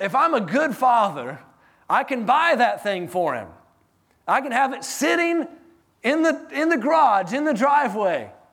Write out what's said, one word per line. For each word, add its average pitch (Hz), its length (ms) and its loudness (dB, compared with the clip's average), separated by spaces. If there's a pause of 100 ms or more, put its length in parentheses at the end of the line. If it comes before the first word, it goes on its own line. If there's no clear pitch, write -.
If 196 140 -4
I'm 320 180 2
a 240 80 0
good 233 340 -2
father, 175 640 0 (500)
I 247 160 0
can 247 220 -4
buy 311 300 4
that 214 260 0
thing 185 260 -4
for 165 280 -2
him. 101 140 -10 (800)
I 214 140 2
can 269 100 -8
have 262 220 0
it - 100 -12
sitting 339 640 0 (540)
in 302 220 0
the, 320 280 0
in 302 180 -2
the 330 80 2
garage, 220 560 2
in 285 100 -2
the 302 100 0
driveway. 214 760 0 (200)